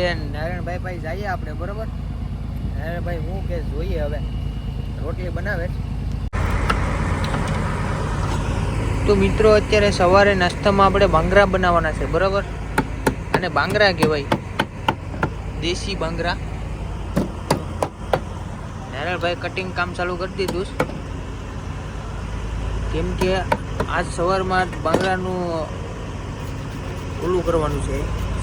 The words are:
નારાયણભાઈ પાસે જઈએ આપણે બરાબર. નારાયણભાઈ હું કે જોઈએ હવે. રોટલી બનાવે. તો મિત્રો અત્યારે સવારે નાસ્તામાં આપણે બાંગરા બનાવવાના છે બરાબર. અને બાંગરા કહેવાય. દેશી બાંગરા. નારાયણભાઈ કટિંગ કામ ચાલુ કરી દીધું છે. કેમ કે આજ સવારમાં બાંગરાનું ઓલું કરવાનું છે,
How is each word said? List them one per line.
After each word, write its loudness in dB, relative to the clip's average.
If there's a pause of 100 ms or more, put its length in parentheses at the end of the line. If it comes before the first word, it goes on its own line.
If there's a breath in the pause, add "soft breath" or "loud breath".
(320)
નારાયણભાઈ -4
પાસે -6
જઈએ -4
આપણે -4
બરાબર. -6 (920)
નારાયણભાઈ -4
હું -4
કે -2
જોઈએ -2
હવે. 0 (840)
રોટલી -4
બનાવે. -2 (3500)
તો 8
મિત્રો 6
અત્યારે 6
સવારે 8
નાસ્તામાં 4
આપણે 6
બાંગરા 6
બનાવવાના 4
છે -2
બરાબર. 2 (920)
અને 2
બાંગરા 4
કહેવાય. 4 (1400)
દેશી -2
બાંગરા. -2 (2500)
નારાયણભાઈ -2
કટિંગ -6
કામ -2
ચાલુ -2
કરી -4
દીધું -2
છે. -2 (2000)
કેમ 0
કે 2 (540)
આજ 0 (100)
સવારમાં 2 (160)
બાંગરાનું 0 (1600)
ઓલું 2
કરવાનું 2
છે, -2 (420)